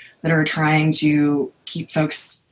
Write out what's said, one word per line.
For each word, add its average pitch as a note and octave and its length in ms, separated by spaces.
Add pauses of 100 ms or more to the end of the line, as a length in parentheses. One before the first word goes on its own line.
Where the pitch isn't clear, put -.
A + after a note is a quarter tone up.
(220)
that D#3+ 80
are D#3+ 140
trying D#3 480
to D3 600 (140)
keep E3 240
folks - 600